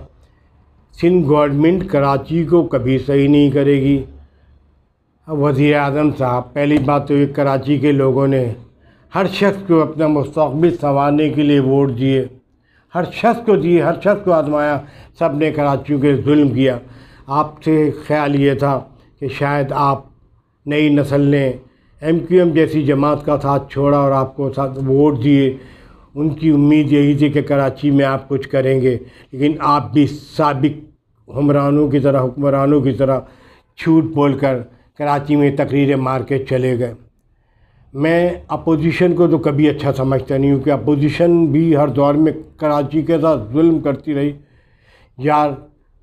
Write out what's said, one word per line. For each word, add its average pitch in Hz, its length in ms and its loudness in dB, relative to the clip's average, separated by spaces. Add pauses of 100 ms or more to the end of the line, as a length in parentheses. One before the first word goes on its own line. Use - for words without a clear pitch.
(960)
सिंध 175 320 2
गवर्नमेंट 147 640 2
कराची 143 540 0
को 170 200 2
कभी 131 340 -2
सही 139 300 0
नहीं 143 240 4
करेगी। 139 440 2 (1300)
अब 156 100 -6
वज़ीर 147 380 2
आज़म 143 360 0
साहब, 127 320 -2
पहली 147 340 0
बात 143 300 -2
तो 147 60 0
ये 143 140 2
कराची 139 500 -2
के 147 140 2
लोगों 135 360 0
ने 135 120 0 (720)
हर 185 140 -2
शख्स 196 360 -2
को 165 180 2
अपना 151 280 -2
मुस्तकबिल 151 680 0
संवारने 147 540 0
के 143 120 -2
लिए 143 180 2
वोट 135 300 2
दिए, 131 380 -2 (680)
हर 170 100 -2
शख्स 233 420 -2
को 214 100 4
दिए, 170 260 2
हर 135 220 -2
शख्स 202 200 0
को 185 60 0
आजमाया, 147 460 0 (440)
सब 147 180 -2
ने 156 120 0
कराची 143 500 -2
के 143 160 2
जुल्म 143 340 2
किया। 123 280 0 (520)
आपसे 151 600 -2 (160)
ख्याल 143 300 -2
ये 139 180 2
था 139 220 -2 (440)
कि 139 80 -6
शायद 143 440 -4
आप 139 360 -2 (580)
नई 151 240 0
नस्ल 143 300 0
ने 143 240 2 (580)
एमक्यूएम 170 500 2
जैसी 151 320 2
जमात 143 400 0
का 147 120 0
साथ 139 340 -2
छोड़ा 143 280 0
और 139 140 2
आपको 135 380 -4
साथ 135 280 -6
वोट 135 420 2
दिए, 135 380 2 (560)
उनकी 151 360 -2
उम्मीद 147 420 4
यही 143 240 2
थी 147 140 2
कि 147 120 0
कराची 139 480 -2
में 139 140 2
आप 135 240 -2
कुछ 135 180 -6
करेंगे, 131 480 0 (400)
लेकिन 147 280 -2
आप 143 320 0
भी 147 120 4
साबिक - 760 -4 (460)
हुमरानों 143 600 0
की 139 120 0
तरह, 139 180 2
हुक्मरानों 139 640 0
की 135 100 0
तरह 131 300 -2 (560)
झूठ 160 260 2
बोलकर 139 540 0 (400)
कराची 147 380 -2
में 143 200 2
तकरीरें 139 400 0
मार 131 260 -2
के 135 220 -4
चले 127 320 -2
गए। 117 180 -4 (1000)
मैं 170 560 0
अपोजिशन 165 640 0
को 175 140 2
तो 160 100 2
कभी 147 280 0
अच्छा 143 260 0
समझता 135 460 -2
नहीं 139 140 2
हूँ 135 100 0
कि 120 80 0
अपोजिशन 147 800 2
भी 160 260 2
हर 143 160 2
दौर 143 260 0
में 156 160 2 (280)
कराची 147 420 -2
के 160 160 0
साथ 143 340 0
जुल्म 160 280 2
करती 143 320 -4
रही। 143 220 -2 (840)
यार 147 380 0 (460)